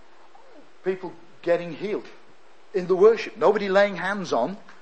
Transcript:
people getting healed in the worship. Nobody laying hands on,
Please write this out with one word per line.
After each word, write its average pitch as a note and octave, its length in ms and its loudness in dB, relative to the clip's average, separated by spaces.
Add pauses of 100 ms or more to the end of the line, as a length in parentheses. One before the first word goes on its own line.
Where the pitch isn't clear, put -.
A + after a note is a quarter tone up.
(840)
people F#3 280 -6 (300)
getting E3+ 300 0
healed E3+ 340 -6 (680)
in F3+ 120 -2
the F#3 80 2
worship. G#3 420 4
Nobody G3+ 320 4
laying G3 280 4
hands F#3+ 360 -4
on, D#3+ 240 0 (260)